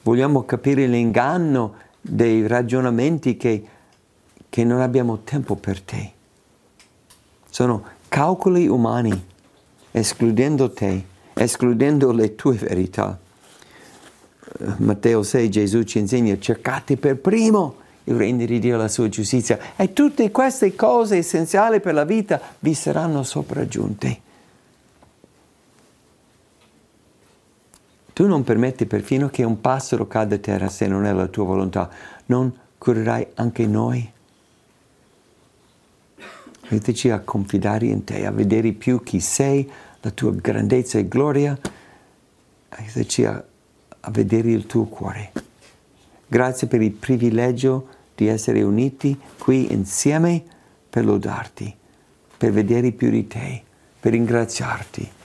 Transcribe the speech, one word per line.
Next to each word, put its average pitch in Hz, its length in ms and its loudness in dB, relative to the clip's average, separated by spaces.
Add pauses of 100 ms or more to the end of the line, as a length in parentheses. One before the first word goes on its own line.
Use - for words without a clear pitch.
Vogliamo 131 440 2
capire 135 420 0
l'inganno 120 880 0 (260)
dei 110 460 2
ragionamenti 123 880 0
che, 110 300 -2 (840)
che - 140 0
non 120 180 2
abbiamo 123 380 0
tempo 135 360 -4
per 95 260 -6
te. - 300 -10 (1400)
Sono 120 320 -2 (240)
calcoli 175 600 2
umani, 113 600 0 (640)
escludendo 120 800 2
te, 95 340 -2 (300)
escludendo 127 760 2
le 110 220 2
tue 131 220 2
verità. 95 640 -2 (1400)
Eh, - 80 -10 (120)
Matteo 107 440 2
sei, 113 300 0
Gesù 104 320 2
ci 107 160 -2
insegna, 104 400 0
"Cercate 123 580 -2
per 135 200 0
primo 208 580 2 (300)
il - 100 0
regno 117 320 0
di 120 100 0
Dio 120 160 2
e 117 60 0
la 110 80 0
sua 110 220 0
giustizia, 110 680 -2
e - 180 0
tutte 285 380 2
queste 262 440 2
cose 220 420 4
essenziali 190 600 2
per 190 140 -2
la 151 100 2
vita 190 380 0 (160)
vi 156 160 0
saranno 151 480 -2
sopraggiunte." 123 1000 -4 (4000)
Tu - 120 2
non 165 180 2
permetti 117 440 0
perfino 131 420 -2
che 131 140 -2
un 113 180 -2
passero 131 460 -2
cada 107 280 -2
a 101 40 -4
terra 98 280 -2
se - 200 -2
non 98 180 0
è 104 80 0
la 92 140 0
tua 104 180 -4
volontà. 92 440 -2 (360)
Non 127 260 0 (280)
curerai 113 560 0
anche 117 320 -2
noi? 117 440 -2 (2500)
Aiutaci 110 400 -2
a 110 100 0
confidare 104 680 -2
in 104 180 -2
te, 101 220 -6
a 101 60 -4
vedere 107 400 2
più 120 320 -2
chi - 160 -4
sei, 139 520 0 (300)
la 110 80 -6
tua 110 220 -2
grandezza 107 640 0
e 101 100 0
gloria. 143 500 0 (1120)
Aiutaci 113 560 -2
a, - 180 -4 (560)
a - 120 -12
vedere 113 400 2
il 113 140 0
tuo 113 200 0
cuore. 98 460 -12 (960)
Grazie 127 400 0
per 113 140 2
il 107 100 2
privilegio 123 960 0 (280)
di 107 120 2
essere 110 340 0
uniti 131 580 0 (180)
qui 131 360 2
insieme 160 680 2 (480)
per 117 140 0
lodarti, - 720 -4 (600)
per 113 160 2
vedere 117 380 2
più 117 180 0
di 113 180 0
te, 127 340 -10 (380)
per 117 140 2
ringraziarti 117 960 -2 (140)